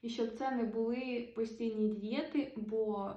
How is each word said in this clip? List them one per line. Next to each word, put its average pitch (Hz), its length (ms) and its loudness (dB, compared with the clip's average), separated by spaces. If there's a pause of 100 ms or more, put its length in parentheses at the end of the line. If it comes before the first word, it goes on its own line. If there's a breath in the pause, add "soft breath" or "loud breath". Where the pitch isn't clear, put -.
і 233 80 -4
щоб 226 220 0
це 262 200 -2
не 240 120 2
були 233 720 0
постійні 220 540 2
дієти, 262 640 0
бо 214 600 0